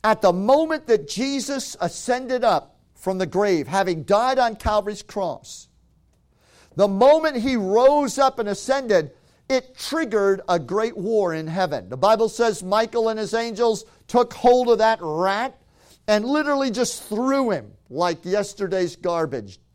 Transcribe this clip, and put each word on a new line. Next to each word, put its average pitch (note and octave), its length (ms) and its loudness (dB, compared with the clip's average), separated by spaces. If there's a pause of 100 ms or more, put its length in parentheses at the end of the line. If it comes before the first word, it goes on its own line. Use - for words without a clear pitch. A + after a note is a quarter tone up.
at A3 160 2
the F#3 100 6
moment C#4 560 2
that G#3 220 2
Jesus C4+ 720 -6
ascended B3 640 -4
up F3+ 320 0 (160)
from F#3 240 -6
the F#3 80 -2
grave, F3+ 420 0
having F3+ 360 -2
died B3+ 360 2
on A#3 160 0
Calvary's G#3 460 -4
cross, - 680 -10 (1080)
the G3+ 100 4
moment C#4 500 4
he B3 200 0
rose B3 600 4
up C4+ 220 2
and G#3 80 -2
ascended, G#3 640 -2 (380)
it - 260 -2
triggered G3+ 720 0
a F3 120 2
great G#3 360 -4
war G3+ 380 -2
in D#3+ 140 -6
heaven. D3+ 420 -4
The C3 80 -10
Bible G#3+ 320 2
says A3+ 340 -2
Michael A3 460 0
and A3 100 -4
his G#3 140 -6
angels A3+ 500 -2 (240)
took A#3+ 260 0
hold B3 360 4
of A3+ 80 6
that A3 240 2
rat F3 580 -4 (480)
and G#3 160 2
literally C#4 480 0
just A#3 320 -4
threw B3+ 460 0
him A#2 240 -4 (160)
like E3 340 -2
yesterday's F#3+ 720 -4
garbage C#3 640 -6 (160)